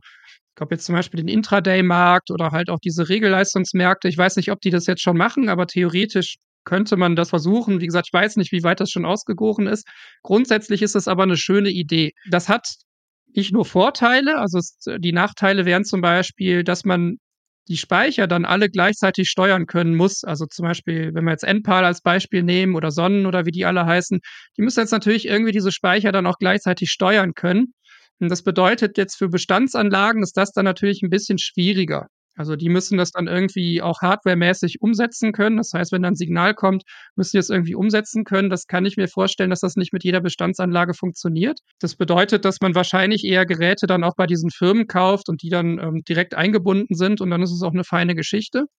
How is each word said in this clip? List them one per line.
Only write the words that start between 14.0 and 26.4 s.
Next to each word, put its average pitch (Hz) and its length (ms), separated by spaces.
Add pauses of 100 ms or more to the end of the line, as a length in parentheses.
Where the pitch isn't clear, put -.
also 190 200
es, - 200 (220)
die 175 120
Nachteile 190 540
wären 180 180
zum 190 160
Beispiel, 175 640
dass 175 220
man 175 320 (500)
die 175 100
Speicher 208 480
dann 175 200
alle 202 240
gleichzeitig 190 580
steuern 190 380
können 165 300
muss. 185 280
Also 156 220
zum 170 220
Beispiel, 165 460
wenn 165 120
wir 165 60
jetzt 156 120
Enpal 196 400
als 175 180
Beispiel 180 420
nehmen 180 320
oder 156 160
Sonnen 190 340
oder 180 200
wie 175 60
die 180 140
alle 175 200
heißen, 175 340 (360)
die 214 60
müssen 240 180
jetzt 220 120
natürlich 220 360
irgendwie 220 240
diese 196 220
Speicher 202 400
dann 185 140
auch 180 120
gleichzeitig 185 520